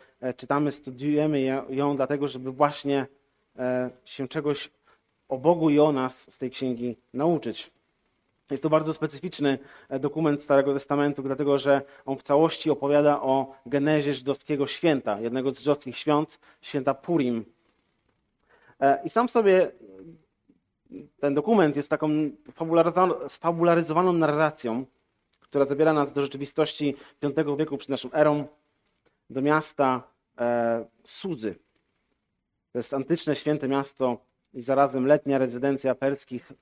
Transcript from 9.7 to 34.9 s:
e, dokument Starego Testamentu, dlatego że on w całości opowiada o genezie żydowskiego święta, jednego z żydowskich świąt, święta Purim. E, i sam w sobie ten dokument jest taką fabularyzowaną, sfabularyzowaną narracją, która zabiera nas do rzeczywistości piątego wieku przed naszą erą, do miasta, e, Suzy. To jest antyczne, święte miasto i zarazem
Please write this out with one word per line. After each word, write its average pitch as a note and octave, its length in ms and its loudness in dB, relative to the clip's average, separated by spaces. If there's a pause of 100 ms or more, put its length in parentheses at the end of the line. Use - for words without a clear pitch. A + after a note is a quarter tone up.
e, C3+ 100 -4
dokument D3 440 -2
Starego C#3 300 4
Testamentu, C#3+ 500 -2
dlatego C#3 340 0
że C#3 240 4 (240)
on C#3 120 -4
w - 60 -18
całości D#3 460 2
opowiada D3 520 4
o C3 320 0 (120)
genezie C#3+ 480 0
żydowskiego C3+ 540 -4
święta, B2+ 520 0
jednego B2+ 320 -4
z - 80 -8
żydowskich C#3 380 -2
świąt, D3+ 420 -2 (220)
święta C3+ 320 -2
Purim. B2+ 520 -2 (1300)
E, C#3 240 4
i D#3+ 60 -8
sam A#3+ 180 2
w - 40 -8
sobie F#3+ 400 4 (1500)
ten C#3 140 0
dokument D3+ 420 4
jest C#3+ 140 -4
taką D#3 200 0 (420)
fabularyzowaną, E3 800 2
sfabularyzowaną E3+ 840 2
narracją, D3 720 0 (540)
która C#3 260 0
zabiera D3+ 280 2
nas C#3+ 200 0
do C#3+ 80 -2
rzeczywistości C#3 760 -4 (240)
piątego C#3+ 360 -2
wieku C#3 220 -4
przed - 120 -12
naszą B2+ 220 -6
erą, D3+ 360 2 (800)
do C3 120 -6
miasta, C#3+ 640 0 (360)
e, A#2 460 0 (180)
Suzy. A2+ 520 -8 (1160)
To B2 80 -6
jest - 140 -8
antyczne, C#3+ 420 -2
święte D3+ 320 -2
miasto C3+ 500 -2 (360)
i B2+ 80 -14
zarazem C3 440 2